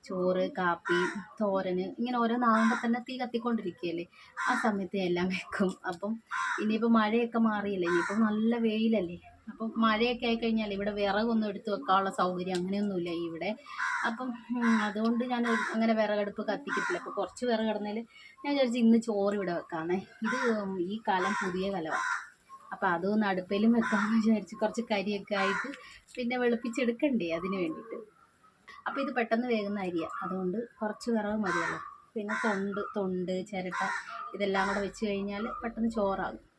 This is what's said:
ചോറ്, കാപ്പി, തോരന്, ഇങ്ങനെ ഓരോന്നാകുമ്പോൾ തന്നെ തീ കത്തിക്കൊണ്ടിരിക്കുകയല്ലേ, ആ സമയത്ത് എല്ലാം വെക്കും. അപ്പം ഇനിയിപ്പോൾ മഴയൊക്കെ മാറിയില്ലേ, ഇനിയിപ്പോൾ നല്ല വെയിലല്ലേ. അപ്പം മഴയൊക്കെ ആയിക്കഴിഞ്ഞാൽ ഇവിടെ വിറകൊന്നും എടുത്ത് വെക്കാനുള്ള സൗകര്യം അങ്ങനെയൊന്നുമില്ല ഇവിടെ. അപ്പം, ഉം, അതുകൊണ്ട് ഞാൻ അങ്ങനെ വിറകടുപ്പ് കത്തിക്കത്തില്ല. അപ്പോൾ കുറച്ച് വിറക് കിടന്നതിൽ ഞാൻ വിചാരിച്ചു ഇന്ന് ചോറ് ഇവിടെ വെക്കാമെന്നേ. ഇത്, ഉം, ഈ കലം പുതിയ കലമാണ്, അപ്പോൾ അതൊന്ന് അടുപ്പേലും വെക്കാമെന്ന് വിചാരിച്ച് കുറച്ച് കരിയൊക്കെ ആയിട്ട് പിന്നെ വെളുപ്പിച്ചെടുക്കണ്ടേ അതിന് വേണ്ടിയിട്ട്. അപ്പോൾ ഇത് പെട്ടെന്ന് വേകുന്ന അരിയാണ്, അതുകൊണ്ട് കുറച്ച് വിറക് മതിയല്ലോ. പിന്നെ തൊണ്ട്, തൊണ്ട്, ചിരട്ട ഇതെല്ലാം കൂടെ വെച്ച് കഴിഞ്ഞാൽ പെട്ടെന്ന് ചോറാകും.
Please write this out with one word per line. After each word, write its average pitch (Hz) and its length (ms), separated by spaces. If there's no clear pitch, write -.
ചോറ്, 185 360
കാപ്പി, 175 400
തോരന്, 190 460
ഇങ്ങനെ 247 240
ഓരോന്നാകുമ്പോൾ 226 580
തന്നെ 233 240
തീ 262 160
കത്തിക്കൊണ്ടിരിക്കുകയല്ലേ, 196 840
ആ 254 40
സമയത്ത് 202 420
എല്ലാം 175 300
വെക്കും. 185 360
അപ്പം 202 200
ഇനിയിപ്പോൾ 220 340
മഴയൊക്കെ 226 500
മാറിയില്ലേ, 202 440
ഇനിയിപ്പോൾ 175 340
നല്ല 220 400
വെയിലല്ലേ. 214 520
അപ്പം 226 180
മഴയൊക്കെ 233 460
ആയിക്കഴിഞ്ഞാൽ 226 480
ഇവിടെ 202 240
വിറകൊന്നും 214 500
എടുത്ത് 196 220
വെക്കാനുള്ള 190 380
സൗകര്യം 180 380
അങ്ങനെയൊന്നുമില്ല 185 520
ഇവിടെ. 165 240
അപ്പം, 247 200
ഉം, 233 320
അതുകൊണ്ട് 226 360
ഞാൻ 240 100
അങ്ങനെ 226 240
വിറകടുപ്പ് 208 500
കത്തിക്കത്തില്ല. - 520
അപ്പോൾ - 180
കുറച്ച് - 320
വിറക് 220 180
കിടന്നതിൽ 208 320
ഞാൻ 285 120
വിചാരിച്ചു 254 300
ഇന്ന് 226 220
ചോറ് 202 320
ഇവിടെ 180 200
വെക്കാമെന്നേ. 170 400
ഇത്, 226 100
ഉം, 196 100
ഈ 220 40
കലം 185 340
പുതിയ 185 320
കലമാണ്, 160 340
അപ്പോൾ 190 220
അതൊന്ന് 208 380
അടുപ്പേലും 202 460
വെക്കാമെന്ന് 220 420
വിചാരിച്ച് 214 420
കുറച്ച് 220 280
കരിയൊക്കെ 202 520
ആയിട്ട് 196 280
പിന്നെ 247 260
വെളുപ്പിച്ചെടുക്കണ്ടേ 233 880
അതിന് 185 240
വേണ്ടിയിട്ട്. - 380
അപ്പോൾ - 180
ഇത് 285 140
പെട്ടെന്ന് 226 340
വേകുന്ന 208 340
അരിയാണ്, 170 380
അതുകൊണ്ട് 185 340
കുറച്ച് 214 360
വിറക് 208 300
മതിയല്ലോ. - 320
പിന്നെ 208 260
തൊണ്ട്, 202 400
തൊണ്ട്, 185 360
ചിരട്ട 185 280
ഇതെല്ലാം 196 340
കൂടെ 202 200
വെച്ച് - 200
കഴിഞ്ഞാൽ 202 380
പെട്ടെന്ന് 226 360
ചോറാകും. 185 440